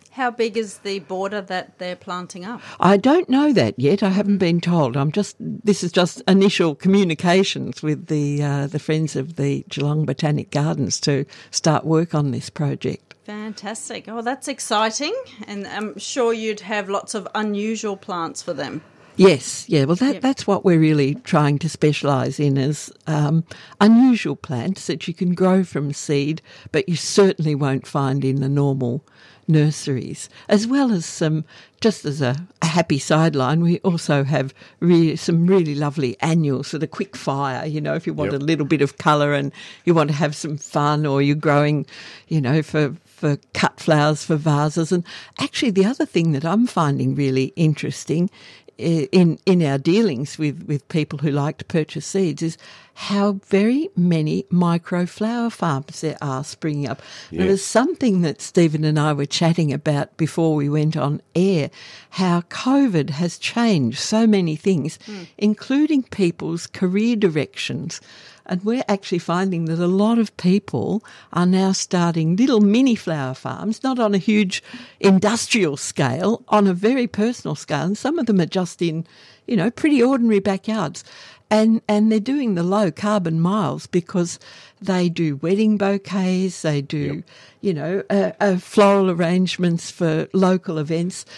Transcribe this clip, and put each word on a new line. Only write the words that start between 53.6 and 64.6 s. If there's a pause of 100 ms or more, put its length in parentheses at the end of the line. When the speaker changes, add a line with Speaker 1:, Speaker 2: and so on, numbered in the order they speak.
Speaker 2:
many
micro
flower
farms
there
are
springing
up. (300)
Now,
Speaker 3:
Yeah.
Speaker 2:
there's
something
that
Stephen
and
I
were
chatting
about
before
we
went
on (120)
air, (400)
how
covid
has
changed
so
many
things,